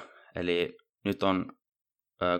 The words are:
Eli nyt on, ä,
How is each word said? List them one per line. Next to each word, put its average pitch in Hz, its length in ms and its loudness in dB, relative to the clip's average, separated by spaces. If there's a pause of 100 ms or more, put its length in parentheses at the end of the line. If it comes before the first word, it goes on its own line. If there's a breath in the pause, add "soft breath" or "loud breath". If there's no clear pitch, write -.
(360 loud breath)
Eli 87 400 0 (280)
nyt 101 180 -2
on, 95 300 2 (680)
ä, 87 180 2